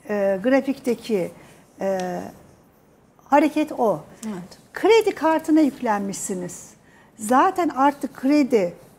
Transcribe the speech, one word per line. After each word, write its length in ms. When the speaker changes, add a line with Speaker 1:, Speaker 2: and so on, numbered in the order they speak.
Speaker 1:
e, 340
grafikteki, 880
e, 400
hareket 480
o. 280
Speaker 2:
Evet. 320
Speaker 1:
Kredi 420
kartına 460
yüklenmişsiniz. 1080
Zaten 500
artık 480
kredi 580